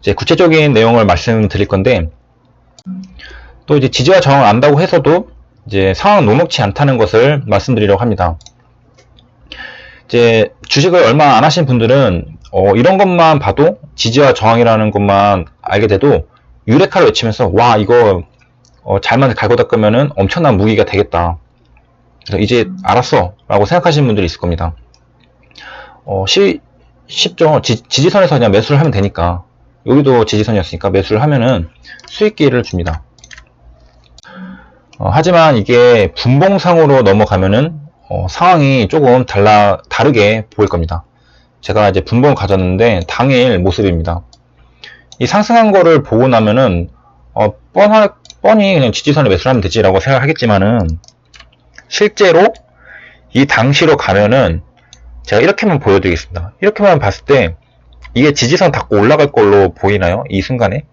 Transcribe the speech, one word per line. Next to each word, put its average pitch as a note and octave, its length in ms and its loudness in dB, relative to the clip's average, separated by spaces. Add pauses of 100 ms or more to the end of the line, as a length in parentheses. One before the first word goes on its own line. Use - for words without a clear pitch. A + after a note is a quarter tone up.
이제 - 120 -2
구체적인 D#3+ 600 0
내용을 A2+ 320 2
말씀드릴 G2+ 640 -2
건데, G2 420 -2 (1600)
또 D3 120 0
이제 C3 120 0
지지와 D3+ 300 2
저항을 C#3 260 2
안다고 C#3 360 2
해서도 E3+ 480 0 (360)
이제 F#2+ 300 -2
상황 G3+ 300 2
녹록치 C3 360 0
않다는 C3 380 0
것을 C3 480 2
말씀드리려고 G2+ 540 0
합니다. F#2 360 -4 (1700)
이제 A#2 480 0 (140)
주식을 E3+ 360 2
얼마 C3 340 2
안 B2+ 60 2
하신 D#3 220 0
분들은, A#2+ 720 0 (140)
어, F#2+ 240 0
이런 F3+ 240 2
것만 E3+ 400 2
봐도, D3+ 400 -2 (160)
지지와 B2+ 380 0
저항이라는 A2+ 580 0
것만 G2+ 540 0 (180)
알게 G#2 240 -2
돼도 G#2 400 0 (400)
유레카를 E3 400 2
외치면서 A2 440 -2
"와, A2+ 260 2
이거, G#2+ 440 2 (640)
어, G2 160 -4
잘만 B2 340 -2
갈고 A2 220 0
닦으면은 A2+ 600 0
엄청난 A#2 420 0
무기가 G#2 280 0
되겠다. E2+ 540 -4 (880)
그래서 G2 120 -6
이제 A2 300 0 (140)
알았어."라고 G2+ 840 -2
생각하시는 D3+ 400 0
분들이 G#2 200 -2
있을 - 140 -8
겁니다. E2+ 360 -6 (1300)
어, F#2+ 220 -6
쉬-, F#3 320 0 (480)
쉽죠. D#3 540 -2
지-, A2+ 220 -4
지지선에서 G#3+ 520 0
그냥 A3+ 160 2
매수를 D3 280 0
하면 D#3 120 0
되니까. F2+ 520 -4 (420)
여기도 B2+ 400 2
지지선이었으니까 G#2 680 -4
매수를 G2 300 -2
하면은 A#2+ 480 -2 (380)
수익 G#3+ 280 -4
기회를 B2 280 0
줍니다. E2 400 -8 (1900)
어, - 140 -6
하지만 D#3 460 2
이게 A#2+ 560 2
분봉상으로 D#3+ 880 2
넘어가면은, G#2 800 0 (260)
어, F#2 220 -8
상황이 C#3 580 0
조금 B2+ 380 2
달라, G#2 540 2 (100)
다르게 A2 560 0 (100)
보일 G2+ 140 0
겁니다. E2+ 340 -6 (560)
제가 G#2 300 0
이제 F#2 120 -2
분봉 C3 340 0
가졌는데 F#2+ 720 -2
당일 B2 520 0
모습입니다. F2 640 -2 (960)
이 B2 60 -2
상승한 G#3+ 460 2
거를 E3 320 4
보고 B2 240 0
나면은, A2 640 0 (440)
어, G#2 220 -2 (180)
뻔하-, G#3 400 2 (280)
뻔히 G3+ 340 2
그냥 C3 160 0
"지지선에 D3 360 -2
매수를 F#2 220 0
하면 B2 120 0
되지"라고 G2 380 0
생각하겠지만은, A#2 880 -2 (1000)
실제로 G3+ 640 2 (800)
이 C3+ 120 2
당시로 C#3+ 520 0
가면은 G2+ 640 0 (600)
제가 G#2 180 0
이렇게만 F3 380 0
보여드리겠습니다. F2 840 -2
이렇게만 G3+ 360 0
봤을 - 280 -6
때 C3 300 0 (600)
이게 C#3+ 180 2
지지선 D3 380 0
닫고 G#2+ 260 -4
올라갈 C#3+ 340 2
걸로 G2+ 420 2
보이나요? G2 560 -4
이 F#2+ 120 -4
순간에? A#2 500 -4